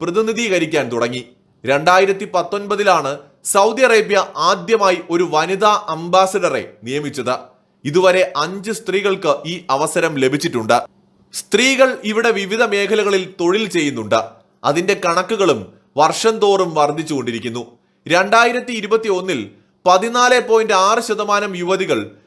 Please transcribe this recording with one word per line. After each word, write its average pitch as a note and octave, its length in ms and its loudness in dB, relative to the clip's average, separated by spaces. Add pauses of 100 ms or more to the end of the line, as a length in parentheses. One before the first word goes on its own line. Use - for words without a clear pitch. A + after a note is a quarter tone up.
പ്രതിനിധീകരിക്കാൻ F3 880 -2
തുടങ്ങി. A#2+ 340 -4 (400)
രണ്ടായിരത്തി F#3 600 2
പത്തൊൻപതിലാണ് F#3 920 0 (280)
സൗദി G#3+ 360 2
അറേബ്യ G#3 440 4 (120)
ആദ്യമായി F#3 600 2 (120)
ഒരു F3 220 0
വനിതാ F#3+ 580 0
അംബാസഡറെ F3 840 0 (100)
നിയമിച്ചത്. C3 520 -4 (500)
ഇതുവരെ F3+ 520 2
അഞ്ച് F#3 340 -6
സ്ത്രീകൾക്ക് F#3+ 640 -2 (100)
ഈ E3+ 240 -10
അവസരം D#3 480 -2
ലഭിച്ചിട്ടുണ്ട്. C3 640 0 (520)
സ്ത്രീകൾ B3+ 720 2
ഇവിടെ A3 280 0
വിവിധ G3+ 320 -2
മേഖലകളിൽ G3+ 760 0
തൊഴിൽ F#3+ 280 0
ചെയ്യുന്നുണ്ട്. A#2 540 0 (420)
അതിന്റെ F3+ 420 0
കണക്കുകളും F3 680 0 (240)
വർഷം F#3+ 420 2
തോറും F#3+ 340 2
വർദ്ധിച്ചുകൊണ്ടിരിക്കുന്നു. B2+ 1040 -4 (300)
രണ്ടായിരത്തി A#3 640 2
ഇരുപത്തിയൊന്നിൽ F#3+ 800 -2 (360)
പതിനാല് A#3+ 600 2
പോയിന്റ് A3 260 2
ആറ് G3+ 260 4
ശതമാനം G#3 560 -2
യുവതികൾ F3 560 -2 (160)